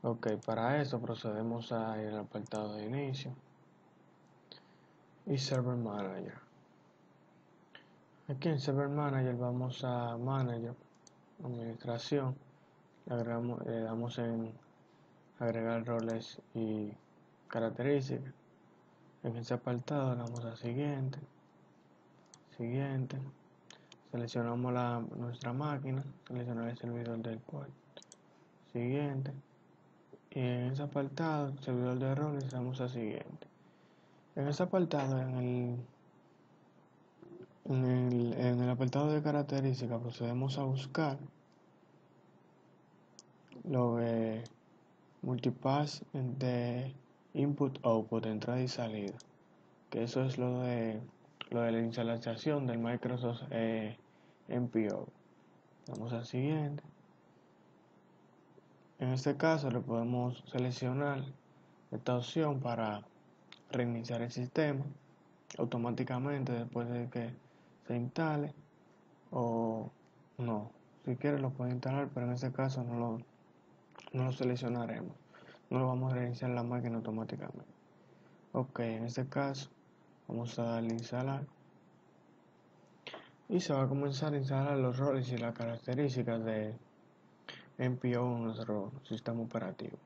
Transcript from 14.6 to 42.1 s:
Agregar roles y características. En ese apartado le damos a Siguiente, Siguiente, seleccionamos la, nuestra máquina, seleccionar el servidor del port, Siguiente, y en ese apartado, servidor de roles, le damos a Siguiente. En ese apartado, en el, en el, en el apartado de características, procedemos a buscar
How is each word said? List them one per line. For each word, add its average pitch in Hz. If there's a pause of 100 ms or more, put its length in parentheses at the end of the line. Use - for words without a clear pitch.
Agregar 117
roles 113 (120)
y 107 (560)
características. 131 (880)
En 117
ese 117
apartado 131
le 131
damos 120
a 113
Siguiente, 135 (1400)
Siguiente, 131 (920)
seleccionamos 120
la, 120 (140)
nuestra 120
máquina, 139 (200)
seleccionar 120
el 120
servidor 117
del 113
port, 139 (1040)
Siguiente, 135 (960)
y -
en 123
ese 143
apartado, 143 (100)
servidor 123
de 131
roles, 143
le 131
damos 127
a 123
Siguiente. 120 (880)
En 143
ese 147
apartado, 151
en 127
el, 123 (1800)
en 131
el, 123
en 123
el 123
apartado 131
de 151
características, 135
procedemos 120
a 139
buscar 135 (2500)